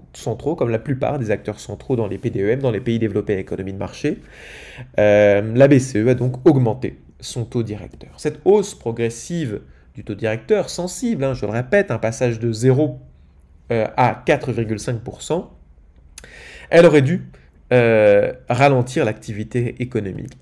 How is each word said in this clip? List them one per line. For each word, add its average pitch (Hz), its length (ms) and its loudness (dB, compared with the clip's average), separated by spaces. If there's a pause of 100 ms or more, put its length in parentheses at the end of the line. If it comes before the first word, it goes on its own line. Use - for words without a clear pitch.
(120)
centraux, 143 440 -8
comme 120 140 -4
la 113 100 -2
plupart 127 400 -4
des 107 100 -4
acteurs 101 300 -6
centraux - 340 -8
dans 110 140 -2
les 98 100 -8
P 120 120 -6
D 98 120 -4
E 101 80 0
M, 131 100 -2
dans 127 120 -2
les 98 80 -6
pays 117 180 -2
développés 104 380 -4
à - 20 -4
économie 95 340 -8
de 98 60 -12
marché, 101 400 -6 (800)
euh, 104 560 4
la 135 140 8
B 143 100 6
C 127 240 -2
E 117 60 2
a 127 60 4
donc 127 340 -4
augmenté 127 500 2 (200)
son - 280 -10
taux 120 160 -4
directeur. 101 560 -14
Cette - 260 -6
hausse 196 300 2
progressive 117 880 -6 (320)
du 110 100 -18
taux 107 100 -10
directeur, 117 540 -2
sensible, 180 560 -6
hein, 135 100 -2
je 113 120 -6
le 104 60 -4
répète, 123 380 0
un 113 80 -4
passage 113 400 -2
de 117 140 -4
zéro, 131 480 2 (720)
euh, 110 140 0 (100)
à 123 300 2
quatre 135 260 0
virgule 110 260 -4
cinq 117 220 -6
pour - 220 -14
cent, - 340 -6 (1120)
elle 170 160 8
aurait 147 160 6
dû, 160 200 -2 (500)
euh, 107 600 6 (160)
ralentir 131 560 2
l'activité 110 800 -6
économique. 104 600 -6